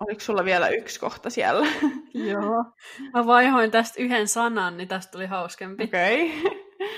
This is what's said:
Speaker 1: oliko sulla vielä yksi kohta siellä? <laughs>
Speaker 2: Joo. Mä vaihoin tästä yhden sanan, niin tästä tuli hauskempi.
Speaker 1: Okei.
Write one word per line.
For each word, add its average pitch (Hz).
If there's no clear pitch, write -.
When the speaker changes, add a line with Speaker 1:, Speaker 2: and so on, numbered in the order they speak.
Speaker 1:
oliko 208
sulla 196
vielä 175
yksi -
kohta -
siellä? 190
<laughs> 226
Speaker 2:
Joo. 208
Mä 240
vaihoin 240
tästä 226
yhden 240
sanan, 214
niin 180
tästä 185
tuli 185
hauskempi. 190
Speaker 1:
Okei. 247